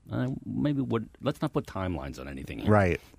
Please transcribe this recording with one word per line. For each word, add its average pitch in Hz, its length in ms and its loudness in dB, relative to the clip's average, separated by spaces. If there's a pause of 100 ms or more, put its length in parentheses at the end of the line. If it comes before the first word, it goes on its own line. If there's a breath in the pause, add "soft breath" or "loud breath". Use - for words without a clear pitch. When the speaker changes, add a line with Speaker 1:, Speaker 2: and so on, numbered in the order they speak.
(120)
Speaker 1:
"Uh, 123 160 -2 (180)
maybe 139 360 0
what, 117 220 0 (180)
let's - 200 -2
not 156 120 -2
put 147 120 -2
timelines 71 540 -4
on 65 80 -8
anything 67 320 -10
here. 71 120 0
Speaker 2:
Right. 98 280 6 (200)